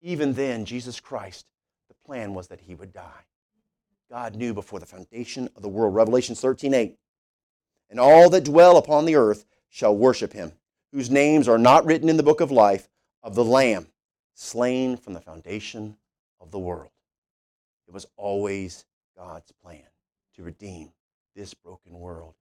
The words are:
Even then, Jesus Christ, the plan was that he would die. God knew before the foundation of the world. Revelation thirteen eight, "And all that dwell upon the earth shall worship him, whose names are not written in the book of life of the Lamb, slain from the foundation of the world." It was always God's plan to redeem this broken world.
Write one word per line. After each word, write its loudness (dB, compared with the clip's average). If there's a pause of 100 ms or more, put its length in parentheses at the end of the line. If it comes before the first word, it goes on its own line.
Even -6
then, -8
Jesus -14
Christ, -18 (420)
the -20
plan -16
was -14
that -20
he -20
would -20
die. -20 (840)
God -14
knew -8
before -14
the -20
foundation -14
of -20
the -10
world. 0
Revelation 2
thirteen -4
eight, -4 (920)
"And -16
all 8
that 0
dwell 8
upon 0
the 0
earth 0 (220)
shall 0
worship 0
him, -16 (340)
whose -10
names 2
are 4
not 4
written 0
in 0
the 0
book 2
of -2
life 2 (360)
of -12
the 0
Lamb, 0 (420)
slain -6
from -18
the -16
foundation -16 (420)
of -20
the -12
world." -12 (960)
It -20
was -20 (100)
always -10 (300)
God's -20
plan -20 (460)
to -20
redeem -20 (400)
this -20
broken -20
world. -20